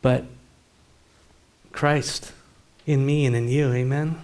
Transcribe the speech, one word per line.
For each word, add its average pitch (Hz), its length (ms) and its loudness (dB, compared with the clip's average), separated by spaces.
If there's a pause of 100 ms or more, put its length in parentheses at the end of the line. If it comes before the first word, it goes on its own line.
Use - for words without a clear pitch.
But 127 240 2 (1500)
Christ - 600 -2 (540)
in 135 200 2
me 147 180 2
and 123 100 2
in 120 140 0
you, 135 240 2
amen? 143 520 -2